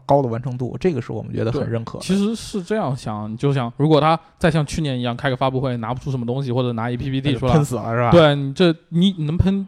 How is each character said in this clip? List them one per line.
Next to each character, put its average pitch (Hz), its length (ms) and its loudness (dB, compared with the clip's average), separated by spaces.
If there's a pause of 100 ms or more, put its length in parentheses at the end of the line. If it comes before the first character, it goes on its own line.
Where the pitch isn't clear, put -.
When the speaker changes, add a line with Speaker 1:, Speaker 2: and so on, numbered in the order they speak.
Speaker 1:
高 143 160 4
的 127 80 0
完 113 140 -4
成 127 120 -6
度， 123 240 -6
这 180 140 0
个 120 80 -4
是 - 100 -10
我 110 120 -6
们 117 100 -10
觉 110 100 -2
得 113 80 0
很 117 160 -2
认 113 160 -4
可 - 140 -12
的。 - 60 -12
Speaker 2:
对， - 20 -12
其 185 100 0
实 202 200 0
是 - 260 -8
这 214 140 -4
样 156 200 -2
想， 107 360 -8
你 110 40 -8
就 143 160 0
想， 123 260 -2
如 151 120 2
果 156 100 8
它 160 200 4 (180)
再 175 140 2
像 156 120 2
去 160 200 -4
年 131 160 -2
一 - 20 -2
样 120 160 -2
开 143 100 -4
个 131 80 0
发 135 140 0
布 131 100 -2
会， 127 180 -2
拿 113 140 -6
不 131 80 -4
出 139 120 -6
什 131 80 -2
么 120 40 -4
东 123 200 -2
西， 127 80 -4
或 123 100 0
者 123 120 0
拿 113 140 -4
一 123 80 -2
P 127 140 -4
P 135 100 -2
T 139 140 0
出 123 140 -2
来， 123 60 4
Speaker 1:
那 - 0 -
就 160 40 6
喷 147 80 4
死 131 100 -4
了， 113 200 -4
是 120 40 0
吧？ 120 120 4
Speaker 2:
对， 151 240 8
你 139 180 -4
这， 165 220 4 (140)
你 180 340 2
能 151 120 -2
喷 190 320 -2